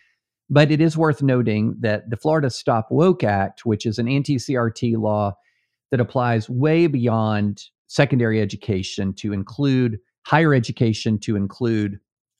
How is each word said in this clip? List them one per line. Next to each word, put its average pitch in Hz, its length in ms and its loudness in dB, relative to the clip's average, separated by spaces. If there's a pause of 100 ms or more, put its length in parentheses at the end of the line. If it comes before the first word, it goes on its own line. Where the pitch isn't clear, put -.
(500)
But 147 200 4
it 151 120 2
is 160 120 2
worth 156 280 0
noting 117 580 0
that 107 300 -4
the 110 80 -6
Florida 151 320 0
Stop 113 400 -2
Woke 175 340 2
Act, 101 400 -2
which 110 220 -2
is 110 120 -2
an 120 100 -2
anti-C 135 480 -2
R 117 140 0
T 117 260 -2
law 104 380 -2 (560)
that 123 100 0
applies 120 500 0
way 156 360 2
beyond 110 760 0 (240)
secondary 120 540 2
education 98 720 -4
to 101 180 -8
include 123 640 -2 (280)
higher 156 260 4
education, 113 680 0
to 110 160 -4
include, 104 640 -4 (400)